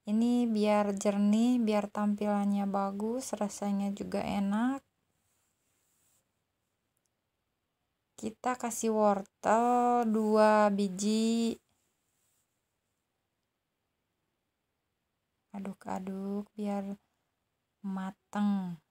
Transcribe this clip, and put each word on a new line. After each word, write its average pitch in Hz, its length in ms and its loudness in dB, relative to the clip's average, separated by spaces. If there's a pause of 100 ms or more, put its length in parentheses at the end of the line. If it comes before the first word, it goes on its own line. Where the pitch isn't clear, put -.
Ini 240 500 2
biar 208 460 2
jernih, 214 640 2
biar 208 240 0
tampilannya 202 800 0
bagus, 202 720 -4
rasanya 202 580 -4
juga 196 240 -6
enak. 202 640 -2 (3250)
Kita 240 400 -6
kasih 226 320 -4
wortel 226 1200 2
dua 214 640 4
biji. 220 800 0 (4000)
Aduk-aduk 196 1040 -8
biar 202 400 -6 (880)
mateng. 190 1040 -4